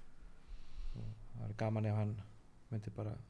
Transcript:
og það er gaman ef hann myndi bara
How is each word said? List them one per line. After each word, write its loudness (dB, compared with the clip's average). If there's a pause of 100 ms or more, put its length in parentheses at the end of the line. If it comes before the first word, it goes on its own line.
(880)
og 0 (160)
það -4
er 0
gaman 6
ef 6
hann 4 (520)
myndi -2
bara 0 (160)